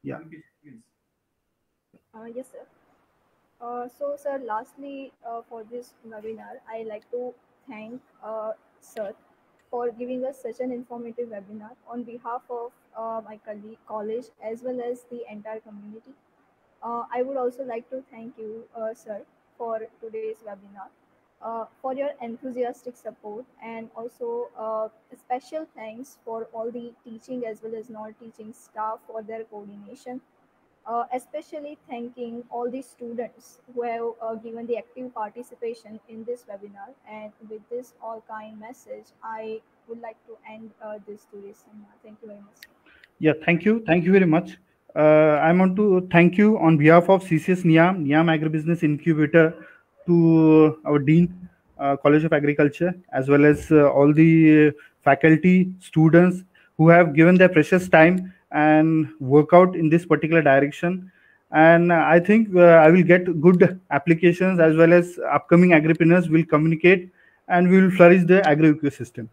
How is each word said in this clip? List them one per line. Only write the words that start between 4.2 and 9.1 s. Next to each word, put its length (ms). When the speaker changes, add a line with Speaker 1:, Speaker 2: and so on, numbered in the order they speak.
Speaker 3:
sir, 240
lastly, 680
uh, 240
for 140
this 300
webinar, 520
I 140
like 280
to 220
thank, 320
uh, 300
sir 320